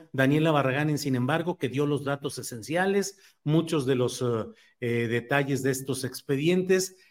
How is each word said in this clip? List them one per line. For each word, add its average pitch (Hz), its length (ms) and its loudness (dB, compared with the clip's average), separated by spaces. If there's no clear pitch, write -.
Daniela 143 400 4
Barragán 143 400 2
en 147 80 -2
Sin 131 160 0
Embargo, 160 420 0
que 131 120 -4
dio 143 180 0
los 147 160 -2
datos 143 340 -6
esenciales, 175 800 -2
muchos 160 440 2
de 135 80 2
los, 123 260 0
eh, 123 40 0
eh, 117 280 0
detalles 135 560 0
de 139 80 2
estos 131 320 -4
expedientes. 180 960 0